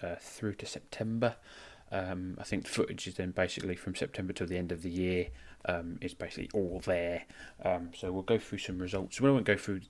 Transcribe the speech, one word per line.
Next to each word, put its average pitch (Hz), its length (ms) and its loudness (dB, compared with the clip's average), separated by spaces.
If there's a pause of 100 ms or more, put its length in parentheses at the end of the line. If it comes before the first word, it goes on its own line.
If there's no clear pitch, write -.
uh, 87 160 -2
through - 360 -4
to - 100 -8
September. 113 720 0 (560)
Um, 92 480 -2
I 101 40 -8
think - 240 -2
footage - 400 0
is 92 80 -6
then 92 160 -2
basically 90 440 0
from 92 200 -4
September - 380 -2
till 90 140 -2
the 90 100 0
end 87 140 0
of 82 100 -4
the 87 100 -2
year, 90 360 2 (380)
um, 85 360 0
is 90 120 -6
basically - 400 -8
all 92 300 0
there. 87 400 2 (400)
Um, 87 320 2
so 92 160 -2
we'll 92 120 0
go 113 140 6
through - 220 -4
some 92 200 -4
results. 95 420 -2
We 139 100 8
won't 120 140 6
go 101 120 6
through 98 320 -2